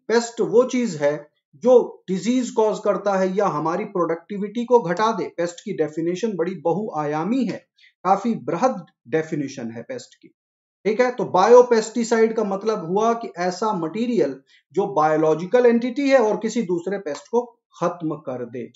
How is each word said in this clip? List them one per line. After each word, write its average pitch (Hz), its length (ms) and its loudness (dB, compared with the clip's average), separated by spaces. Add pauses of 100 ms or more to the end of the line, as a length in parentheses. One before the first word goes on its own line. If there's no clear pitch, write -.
pest 233 340 0
वो 190 240 4
चीज 240 300 -2
है 147 320 -2 (360)
जो 247 440 4
disease 208 420 -2
cause 214 280 0
करता 196 360 -2
है 190 220 0
या 202 120 2
हमारी 160 380 -4
productivity 196 800 -4
को 233 160 4
घटा 180 320 0
दे। 180 120 -6 (140)
pest 170 220 -6
की 208 140 -8
definition 165 600 -4
बड़ी 175 180 -2 (100)
बहुआयामी 165 800 -2
है, 175 140 -4 (460)
काफी 196 380 2
बृहद 175 420 -2 (240)
definition 139 600 -4
है 113 120 -12
pest 123 320 -14
की, - 140 -20 (560)
ठीक 208 160 0
है। 247 100 2
तो 240 160 -6
biopesticide 220 1080 4
का 226 80 0
मतलब 196 420 -4
हुआ 208 280 0
कि 226 240 -10
ऐसा 180 360 -2
material 170 640 -2 (360)
जो 190 180 0
biological 156 760 2
entity 240 440 2
है 269 80 8
और 214 180 2
किसी 226 280 -4
दूसरे 180 340 -4
pest 151 300 -10
को 233 120 0 (360)
खत्म 175 420 -4
कर 123 280 -10
दे। 117 300 -12